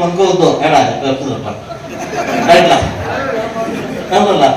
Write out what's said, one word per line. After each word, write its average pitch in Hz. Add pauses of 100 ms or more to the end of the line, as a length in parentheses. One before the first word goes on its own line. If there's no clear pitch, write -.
ಹೊಂದ್ಕೋದು 175 (140)
ಬೇಡ - (300)
ರಾಮಚಂದ್ರಪ್ಪ, - (1040)
ಆಯ್ತಾ? 175 (1400)
అవునಲ್ಲ? 202 (120)